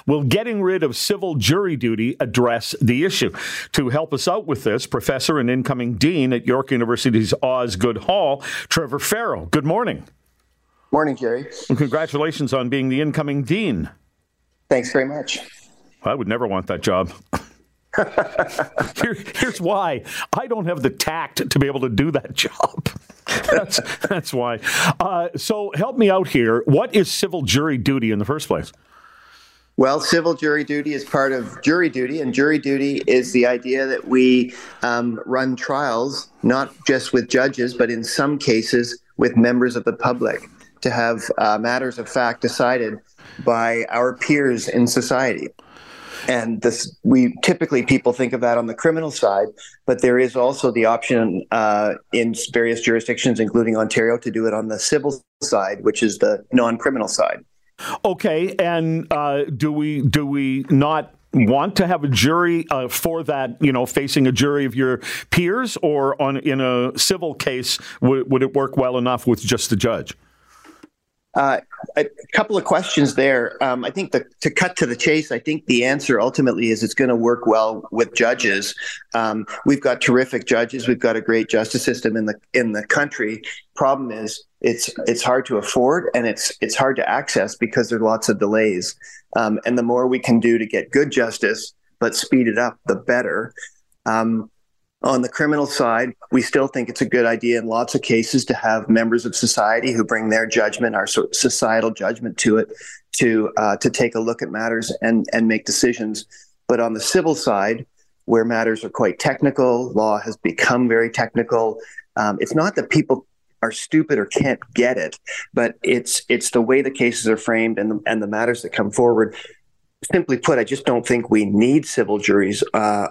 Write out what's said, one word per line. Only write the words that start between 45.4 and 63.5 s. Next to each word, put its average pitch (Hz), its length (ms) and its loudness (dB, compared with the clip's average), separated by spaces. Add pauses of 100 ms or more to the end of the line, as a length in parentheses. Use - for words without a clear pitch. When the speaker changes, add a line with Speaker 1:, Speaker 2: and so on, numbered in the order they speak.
Speaker 2:
And 113 340 -2
this, - 420 -2
we 123 400 4
typically, 151 400 0
people 127 280 2
think 123 200 -2
of 123 80 -4
that 117 180 2
on 117 80 -2
the 113 80 -6
criminal 160 380 0
side, 101 340 2 (380)
but 123 180 0
there 123 160 6
is 127 160 2
also 131 380 0
the 113 120 2
option, 113 680 0
uh, 107 420 2 (180)
in 117 180 2
s-, - 180 -6
various 117 320 0
jurisdictions, 117 580 0
including 110 380 2
Ontario, 113 420 0
to 120 140 -8
do 110 140 0
it 107 80 0
on 110 120 -4
the 107 140 -6
civil 143 420 -2 (180)
side, 101 440 -2
which 107 180 0
is 104 160 0
the 104 340 2
non-criminal 123 540 0
side. - 380 -2 (600)
Speaker 1:
Okay, 180 540 -2
and, 165 540 0
uh, 143 320 0
do 147 260 -2
we, 151 320 -2
do 143 240 0
we 139 420 -2
not 147 460 2 (180)
want 135 440 2
to 190 100 4
have 175 160 0
a 143 60 0
jury, 165 640 2
uh, 131 180 -2
for 165 340 -4
that, 135 400 -4